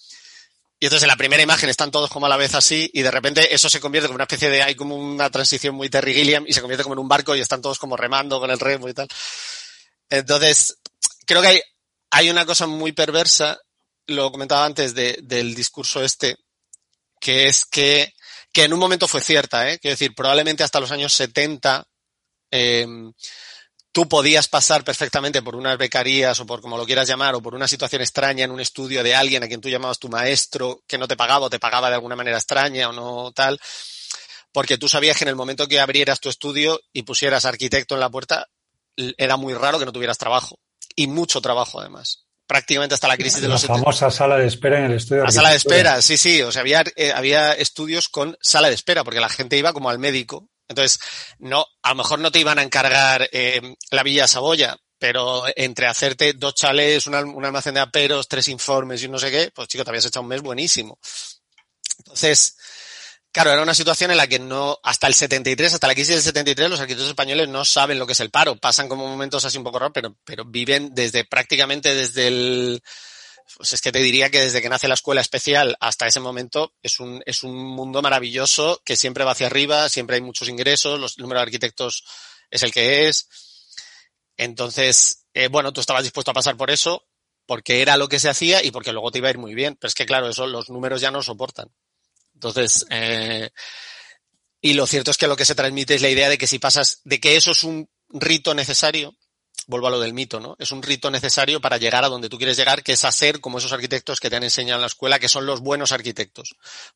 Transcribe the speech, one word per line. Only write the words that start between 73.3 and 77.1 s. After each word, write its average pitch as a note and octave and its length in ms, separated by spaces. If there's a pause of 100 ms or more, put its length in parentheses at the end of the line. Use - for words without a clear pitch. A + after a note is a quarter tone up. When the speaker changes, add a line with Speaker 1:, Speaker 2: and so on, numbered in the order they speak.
Speaker 1:
pues - 160
es A#2+ 80
que C3 100
te C3+ 80
diría C3 300
que C#3 120
desde B2+ 200
que A#2 80
nace B2+ 180
la C3 60
escuela C3 280
especial C#3 600
hasta A#2 260
ese A2+ 140
momento B2+ 600
es - 180
un, B2 260